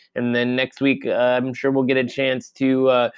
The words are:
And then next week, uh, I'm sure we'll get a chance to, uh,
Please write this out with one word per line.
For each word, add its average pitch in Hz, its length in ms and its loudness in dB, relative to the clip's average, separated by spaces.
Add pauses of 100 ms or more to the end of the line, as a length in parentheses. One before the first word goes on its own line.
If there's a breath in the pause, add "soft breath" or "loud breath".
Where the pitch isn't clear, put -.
(160 soft breath)
And 120 180 -2
then 120 220 0
next 127 240 -4
week, 135 240 0
uh, 120 60 -4
I'm 123 420 0
sure 135 180 -2
we'll 135 140 0
get 131 140 0
a 127 60 0
chance 131 480 -4
to, 131 360 2
uh, 123 300 2